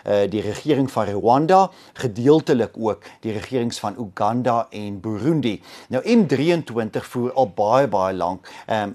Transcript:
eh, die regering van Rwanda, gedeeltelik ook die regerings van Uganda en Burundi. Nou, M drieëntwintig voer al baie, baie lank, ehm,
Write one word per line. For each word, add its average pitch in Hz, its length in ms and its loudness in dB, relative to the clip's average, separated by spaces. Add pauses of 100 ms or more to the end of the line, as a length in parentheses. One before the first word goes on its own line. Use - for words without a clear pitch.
eh, 101 260 2
die 104 120 -4
regering 127 500 -2
van 110 140 0
Rwanda, 143 680 4 (220)
gedeeltelik 127 840 2
ook 110 260 -4 (180)
die 110 100 -6
regerings 117 480 -4
van 104 200 -6
Uganda 117 680 -2
en 101 300 -10
Burundi. 110 600 -2 (280)
Nou, 220 260 0
M 214 120 4
drieëntwintig 127 800 -2
voer 123 280 -4
al 127 160 2
baie, 113 380 2
baie 95 260 0
lank, 90 340 -4 (200)
ehm, 104 280 -2